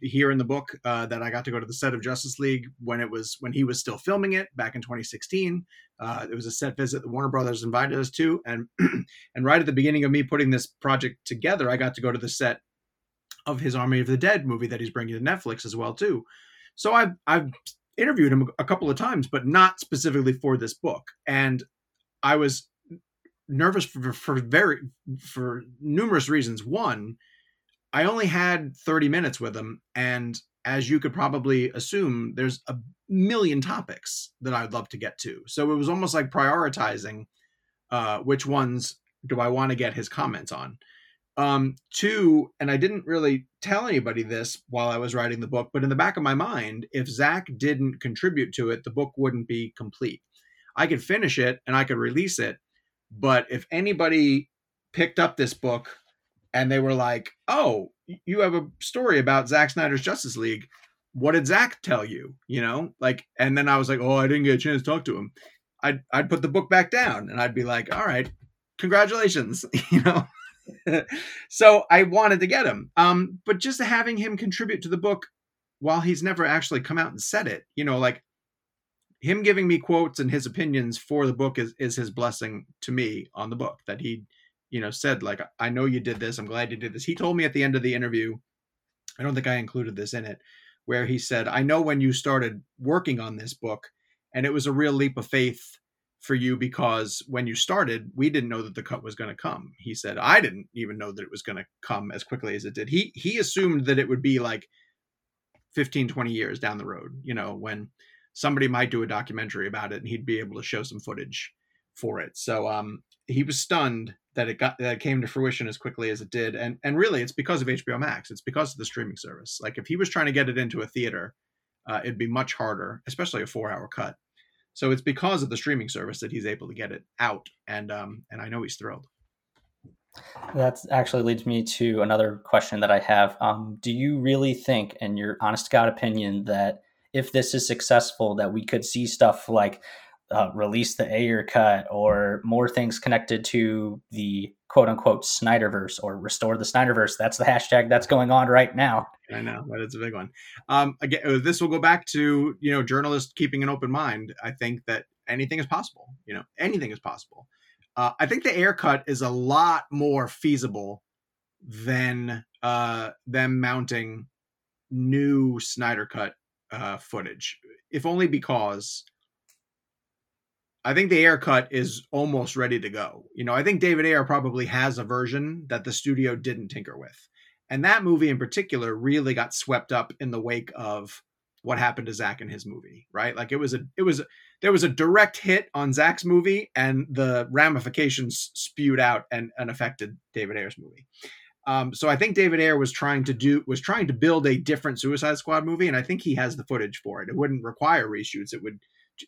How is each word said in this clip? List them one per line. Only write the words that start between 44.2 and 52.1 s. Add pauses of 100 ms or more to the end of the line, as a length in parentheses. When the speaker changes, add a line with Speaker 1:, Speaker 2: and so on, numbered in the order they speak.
Speaker 1:
this
while
I
was
writing
the
book,
but
in
the
back
of
my
mind,
if
Zack (100)
didn't
contribute
to
it,
the
book
wouldn't
be
complete. (560)
I
could
finish
it
and
I
could
release